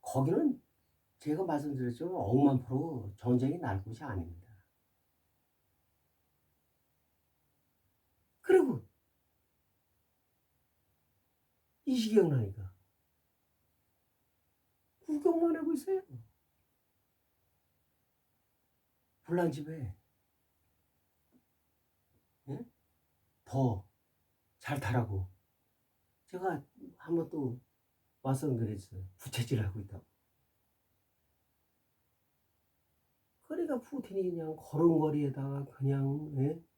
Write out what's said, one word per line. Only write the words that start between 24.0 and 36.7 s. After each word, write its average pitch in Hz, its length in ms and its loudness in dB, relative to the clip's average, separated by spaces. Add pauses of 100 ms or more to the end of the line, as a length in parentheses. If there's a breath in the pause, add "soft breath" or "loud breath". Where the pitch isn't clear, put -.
잘 139 200 -4
타라고 101 500 -2 (1000)
제가 175 320 -4 (340)
한번 165 320 -2
또 127 300 -4 (600)
와서 135 340 -2
그랬어요. 101 480 -6 (140)
부채질하고 107 640 -2
있다고. 95 240 -14 (3250)
그러니까 311 400 -4
푸틴이 190 500 -4
그냥 160 240 -6
걸음걸이에다가 147 1120 2
그냥, 139 720 -2
예? 151 260 0 (140)